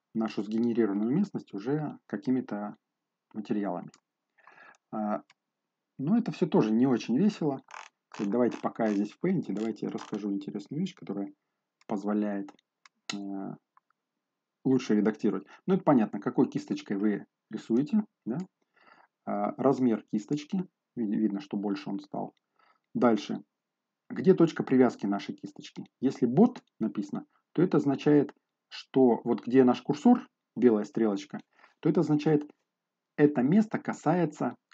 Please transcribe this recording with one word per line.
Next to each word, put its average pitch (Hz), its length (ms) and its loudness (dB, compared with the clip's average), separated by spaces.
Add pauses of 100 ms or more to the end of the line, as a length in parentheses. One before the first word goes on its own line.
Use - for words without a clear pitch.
(140)
нашу 110 300 -4
сгенерированную 110 680 0
местность 180 440 -2
уже 139 520 -4
какими-то 110 720 -4 (560)
материалами. 101 560 -6 (1040)
А, 107 320 -6 (720)
но 170 200 0
это 185 160 -2
все - 120 -2
тоже 135 260 2
не 120 160 4
очень 120 300 0
весело. 165 440 0 (560)
Так, 101 120 -4
давайте, 120 280 0
пока 113 300 -4
я 107 60 0
здесь 101 200 -2
в - 100 -10
Paint, 180 240 -2
давайте 107 380 -6
я 101 80 -6
расскажу 104 360 -8
интересную 101 520 -8
вещь, 180 120 -4
которая 98 380 -10 (560)
позволяет, 104 640 -4 (600)
э, 98 420 -10 (1080)
лучше 131 300 2
редактировать. 104 520 0 (180)
Ну, 185 100 2
это - 100 -2
понятно, 123 340 2
какой 127 300 0
кисточкой - 480 -6
вы 104 280 -2 (240)
рисуете, 147 560 0 (200)
да? 123 140 -4 (840)
А, 104 320 -4
размер 123 560 0
кисточки. 107 560 -6 (300)
Ви-, 107 180 -4
видно, 104 240 -2
что - 160 -10
больше 101 340 -4
он 98 120 -6
стал. - 320 -10 (600)
Дальше. 113 480 0 (680)
Где 180 240 4
точка 165 300 2
привязки 127 420 2
нашей 101 300 -4
кисточки? - 500 -16 (160)
Если 131 240 -2
бот 143 360 4 (160)
написано, - 480 -6 (280)
то 151 80 2
это 185 160 2
означает, 143 560 2 (340)
что 127 560 2
вот 117 220 -2
где 127 180 6
наш 123 180 4
курсор, 240 460 4 (300)
белая 110 260 4
стрелочка, 104 560 -2 (400)
то - 80 -2
это 165 140 2
означает, 151 420 2 (720)
это 147 260 6
место 202 380 4
касается 147 800 -2 (160)